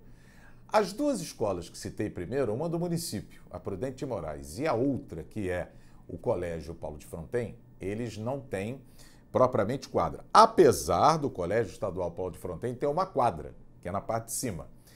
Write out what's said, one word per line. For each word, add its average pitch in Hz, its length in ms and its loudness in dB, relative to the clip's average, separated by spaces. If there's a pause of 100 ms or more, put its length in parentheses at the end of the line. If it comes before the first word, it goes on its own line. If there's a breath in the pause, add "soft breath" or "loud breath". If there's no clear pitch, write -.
(720 loud breath)
As 202 220 4
duas 269 280 0
escolas 101 500 -4
que - 60 -16
citei 107 300 -4
primeiro, 104 460 -2
uma 156 160 -2
do 165 100 -2
município, 170 680 -4
a 90 100 -10
Prudente 120 380 -6
de 156 80 -8
Moraes, 80 540 -6
e 156 80 0
a 135 80 2
outra, 110 480 0
que 98 260 -4
é 90 220 -2 (360 loud breath)
o 87 120 -10
Colégio 85 560 -2
Paulo 76 240 -10
de - 80 -18
Fronten, 92 500 -4 (220)
eles 104 360 -6
não 123 240 -4
têm 110 400 -6 (520 loud breath)
propriamente 120 580 4
quadra. 85 420 0
Apesar 143 840 8
do 139 140 -2
Colégio 92 400 0
Estadual 87 400 -4
Paulo 92 200 -6
de 80 60 -14
Fronten 95 380 -6
ter 127 100 -4
uma 165 220 0
quadra, 87 480 0 (260)
que 87 80 -8
é - 20 -4
na 98 100 -2
parte 117 240 -4
de - 80 -10
cima. 87 360 -6 (260 loud breath)